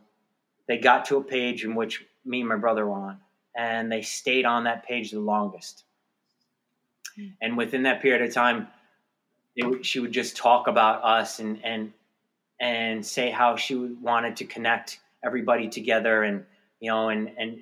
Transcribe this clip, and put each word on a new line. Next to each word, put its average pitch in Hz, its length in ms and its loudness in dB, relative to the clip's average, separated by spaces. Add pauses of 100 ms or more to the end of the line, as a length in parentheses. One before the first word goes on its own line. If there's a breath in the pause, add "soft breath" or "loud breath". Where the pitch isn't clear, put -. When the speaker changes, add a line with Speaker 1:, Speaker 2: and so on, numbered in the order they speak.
(680)
Speaker 1:
they 120 100 2
got 123 280 6
to 139 120 2
a 135 60 0
page 123 420 -2
in 113 100 -4
which 113 300 -4 (180)
me 127 160 -4
and 120 80 -4
my 113 80 0
brother 107 300 2
were 101 80 -2
on, 98 260 -8 (360)
and 113 360 -2
they 110 100 -2
stayed 127 440 0
on 120 180 2
that 117 220 -2
page 113 260 -6
the 107 80 -6
longest. 104 640 -4 (1300)
Speaker 2:
Hmm. 208 120 -16 (140)
Speaker 1:
And 120 160 -4
within 120 260 -2
that 127 180 0
period 127 200 4
of 120 120 -2
time, 120 340 2 (920)
they 123 100 -2
would, 127 180 -2
she - 140 -4
would 117 140 -4
just 120 240 -4
talk 123 300 4
about 113 360 4
us 113 360 2
and, 107 260 -6
and, 110 260 -6 (720)
and 113 440 -2
say 123 240 -2
how 117 280 4
she 131 180 -4
would, 123 260 -6
wanted 117 360 0
to 127 80 -8
connect 117 560 -2 (240)
everybody 117 420 2
together 110 560 2
and, 101 220 -2 (340 soft breath)
you 113 100 -6
know, 110 200 0
and, 107 280 -2
and, 113 240 -8